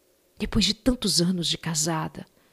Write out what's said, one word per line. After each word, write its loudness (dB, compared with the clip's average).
Depois 2
de 0
tantos 0
anos 0
de -2
casada, -4